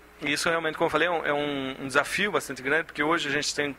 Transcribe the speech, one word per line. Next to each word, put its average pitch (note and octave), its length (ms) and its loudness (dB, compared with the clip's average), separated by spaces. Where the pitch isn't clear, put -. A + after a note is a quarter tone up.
isso D3 280 0
realmente, E3 280 0
como E3+ 100 2
eu D3 40 2
falei, D#3 160 2
é F3+ 60 2
um, D#3 140 0
é D3 60 2
um, C#3+ 500 -2
um C#3 40 -6
desafio C#3+ 460 0
bastante C3+ 280 -2
grande, D3 260 0
porque - 180 -2
hoje D#3 240 2
a C#3 40 0
gente C#3+ 220 -2
tem C#3+ 240 -2